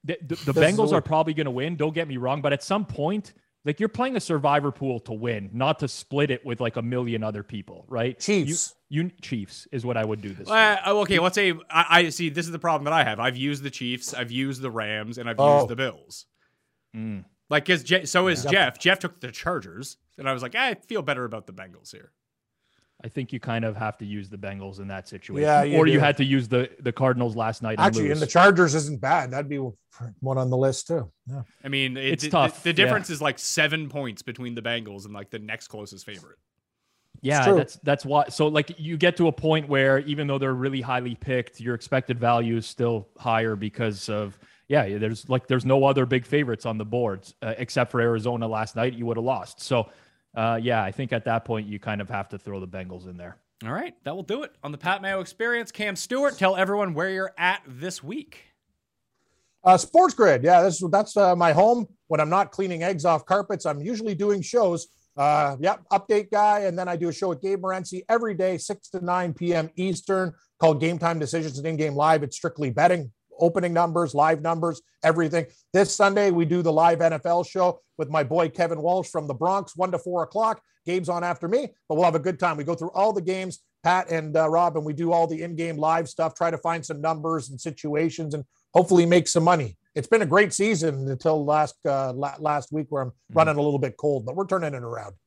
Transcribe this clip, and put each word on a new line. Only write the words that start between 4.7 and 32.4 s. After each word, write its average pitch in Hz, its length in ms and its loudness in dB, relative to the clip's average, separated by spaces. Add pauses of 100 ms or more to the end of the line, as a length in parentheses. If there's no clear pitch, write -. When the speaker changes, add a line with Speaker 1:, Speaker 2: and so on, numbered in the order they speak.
Speaker 1:
pool 127 300 -4
to 113 120 -12
win, 107 400 -6
not 135 260 0
to 143 80 -4
split 143 440 -2
it 123 120 -4
with, 120 160 -6
like, 120 180 -4
a 120 40 -4
million 120 420 -4
other 104 200 -6
people, 92 440 -14
right? 123 320 -4
Speaker 2:
Chiefs. 170 540 -2 (160)
Speaker 1:
You, 151 140 -2
you, 180 80 -6 (100)
Chiefs - 500 -10
is 123 140 -8
what 120 120 -2
I 110 60 0
would 107 160 -4
do 98 140 -12
this - 160 -14
Speaker 3:
Uh, 214 280 4
Speaker 1:
week. 180 100 -6
Speaker 3:
oh, 208 140 2
okay, 185 180 0
let's 180 160 0
say 196 180 2 (160)
I, 160 200 4
I 170 200 6
see. 165 200 -4
This 165 180 -6
is 170 40 -10
the 165 60 -10
problem 156 280 -2
that 151 80 0
I 156 100 4
have. 107 160 -2
I've 123 180 -2
used 135 240 -6
the 139 80 -8
Chiefs, 123 460 -8
I've 120 160 -6
used 131 320 -4
the 127 80 -6
Rams, 110 480 -6
and 117 100 -6
I've 113 100 -4
Speaker 2:
Oh. 143 200 6
Speaker 3:
used 123 80 2
the 117 80 -6
Bills. 113 500 -8 (720)
Speaker 1:
Mm. 107 260 -10 (280)
Speaker 3:
Like, 147 140 0
'cause 170 180 2
Je-, 160 240 0
so 185 220 2
is 135 160 -2
Speaker 2:
Yeah. 143 60 0
Speaker 3:
Jeff. 170 280 2
Jeff 190 180 4
took - 220 -10
the 123 120 -12
Chargers, 117 680 -8 (200)
and 135 100 -6
I 135 60 0
was 123 80 -4
like, 127 140 -10
"I 247 180 0
feel 208 300 -6
better 127 220 -4
about 110 200 -10
the 98 80 -20
Bengals 92 380 -20
here." - 200 -20 (920)
Speaker 1:
I 113 40 -10
think 127 260 -8
you 123 60 -8
kind 113 260 -4
of 107 120 -4
have 110 200 -4
to 110 80 -12
use 101 240 -8
the 104 80 -16
Bengals 98 420 -12
in 98 100 -12
that 95 180 -12
situation. 143 360 -6
Speaker 2:
Yeah, 147 200 6
you 147 140 2
Speaker 1:
Or 156 100 8
you 156 60 6
Speaker 2:
do. 147 60 6
Speaker 1:
had 147 180 4
to 143 60 2
use 135 240 2
the, 123 220 0 (100)
the 127 120 -4
Cardinals 123 440 0
last 113 280 -4
night 110 160 -4
and 185 80 6
Speaker 2:
Actually, 220 160 2
Speaker 1:
lose. 147 80 0
Speaker 2:
and 156 100 0
the 143 60 0
Chargers 175 480 6
isn't 147 260 -4
bad. 135 300 0
That'd 139 180 -6
be 143 80 -6 (640)
one 131 180 -4
on 127 140 0
the 127 60 2
list 135 280 0
too. 139 260 -6 (140)
Yeah. 131 160 -10 (220)
Speaker 3:
I 135 40 -12
mean, 135 300 -2
it, 135 160 -2
Speaker 1:
It's 123 120 -4
Speaker 3:
the, 151 40 -4
Speaker 1:
tough, 147 320 2